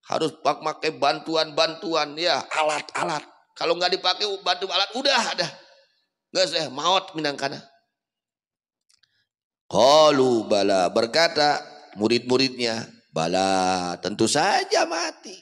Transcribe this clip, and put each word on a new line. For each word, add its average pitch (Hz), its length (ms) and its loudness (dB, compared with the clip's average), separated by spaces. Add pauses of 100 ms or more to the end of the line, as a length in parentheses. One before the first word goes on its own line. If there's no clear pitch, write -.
Harus 156 240 -2 (160)
bak-, 147 160 -2
pakai 156 320 -6
bantuan-bantuan, 156 1200 -2
ya, 156 240 -2 (160)
alat-alat. 151 720 -4 (320)
Kalau 160 160 0
nggak 180 240 -2
dipakai 196 320 -2 (160)
bantu 185 240 -4
alat, 196 240 -2
udah 262 280 0 (120)
ada. 170 160 -4 (800)
Nggak 185 160 0
usah, 160 240 -4
maut 170 400 0
minangkana. 139 480 -6 (2000)
Qalu 131 800 6
bala, 98 400 4
berkata 143 720 2 (400)
murid-muridnya, 120 880 0 (240)
"Bala, 90 880 0
tentu 104 240 -2
saja 320 640 0
mati." 320 540 -8